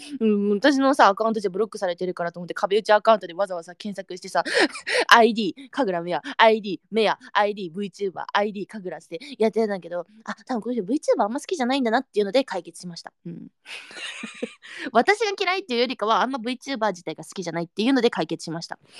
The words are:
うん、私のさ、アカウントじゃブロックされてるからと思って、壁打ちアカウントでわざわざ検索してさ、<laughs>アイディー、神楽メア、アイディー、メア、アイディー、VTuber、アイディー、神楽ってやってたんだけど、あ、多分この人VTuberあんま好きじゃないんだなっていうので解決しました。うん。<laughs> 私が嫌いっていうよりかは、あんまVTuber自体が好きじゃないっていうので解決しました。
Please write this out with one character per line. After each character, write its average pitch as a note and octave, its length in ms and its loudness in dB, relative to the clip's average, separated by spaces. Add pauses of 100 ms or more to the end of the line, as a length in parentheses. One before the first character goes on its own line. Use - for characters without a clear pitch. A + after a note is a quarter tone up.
(200)
う A3+ 60 0
ん、 G#3 260 2
私 C4 260 4
の C4+ 160 4
さ、 B3+ 140 8
ア G3 80 6
カ G#3+ 100 0
ウ A3+ 60 2
ン - 20 0
ト A3 60 -4
じ G3+ 80 -2
ゃ - 20 -4
ブ F3+ 80 -8
ロ G#3+ 80 2
ッ G3+ 40 -4
ク G#3+ 100 -14
さ G3 80 -2
れ F3 80 -2
て F3+ 100 -6
る F3+ 80 -4
か F3 100 -6
ら E3+ 80 -4
と F3 80 -12
思 F3 60 -10
っ - 20 -12
て、 - 60 -8
壁 G3 240 0
打 G#3 60 0
ち G#3 100 4
ア G#3 80 6
カ A3 140 6
ウ - 20 4
ン - 40 0
ト F#3 40 -12
で E3+ 80 -12
わ F#3+ 140 -2
ざ F#3 80 -6
わ E3+ 80 -8
ざ F3 100 -18
検 G3 260 -10
索 F#3 160 -10
し F#3 40 -12
て F#3+ 100 -12
さ、 F3 160 0
<laughs> A4 640 0
ア A#3 140 10
イ A3+ 100 6
デ A3 80 -2
ィ F3+ 140 -2
ー、 C4+ 160 -20
神 A#3 200 -2
楽 E3+ 120 -2
メ F3 100 -4
ア、 D3 80 -2 (160)
ア A3+ 140 8
イ A3 100 2
デ G3+ 80 -8
ィ F3+ 60 -2
ー、 - 40 -8 (120)
メ G#3 180 2
ア、 D#3 80 0 (160)
ア G#3 140 2
イ G#3 80 -4
デ G#3 80 -8
ィ D#3+ 100 -8
ー、 - 0 -
VTuber、 F#3+ 580 -6
ア G#3 120 2
イ G#3 100 -4
デ G3+ 60 -10
ィ F#3 60 -6
ー、 - 20 -14
神 F3+ 240 -12
楽 D#3+ 120 -12
っ - 40 -20
て E3 120 -10 (200)
や G#3+ 80 8
っ A3 40 2
て A3 100 0
た A3+ 40 4
ん G#3 40 0
だ G3 100 -4
け E3 100 -14
ど、 F3 160 -6 (200)
あ、 G#3 100 -8 (100)
多 C4 100 -6
分 G#3 60 -2
こ A3+ 80 -4
の B3 60 -2
人 G#3+ 80 0
VTuber C#4+ 400 2
あ G3+ 40 2
ん A3 60 -4
ま C#4+ 60 -4
好 - 80 -14
き F#4+ 80 -4
じ C4+ 80 0
ゃ - 20 0
な B3+ 80 0
い C#4 80 2
ん - 20 0
だ A3+ 60 2
な A#3+ 120 2
っ - 60 -8
て G3+ 120 -4
い - 20 6
う G3+ 40 2
の G3 60 -4
で C4+ 120 4
解 F#3 180 -6
決 - 180 -16
し F3+ 80 -14
ま E3+ 80 -12
し - 60 -16
た。 - 100 -16 (140)
う F3 40 -12
ん。 - 180 -14 (960)
<laughs> - 480 -10
私 F#4 280 4
が G#4 200 -2
嫌 F#4 160 -2
い G4 60 -4
っ G4 40 -10
て B3 80 -4
い A#3 40 2
う - 40 4
よ B3+ 60 2
り B3+ 100 -6
か G3+ 80 -4
は、 G#3+ 160 4
あ A#3 60 0
ん C4 40 -4
ま C4+ 80 -6
VTuber A#3+ 500 -4
自 F3+ 140 -8
体 D#3+ 120 -8
が D#3+ 80 -14
好 - 80 -20
き F#3+ 120 -8
じ E3+ 60 -8
ゃ D#3 40 -6
な E3+ 80 -4
い E3+ 40 -6
っ - 20 -10
て - 160 -6
い B3 60 2
う C#4 40 4
の B3+ 80 2
で A#3 80 4
解 E3+ 180 -4
決 - 160 -8
し E3 80 -10
ま E3 100 -8
し - 60 -14
た。 - 100 -14 (220)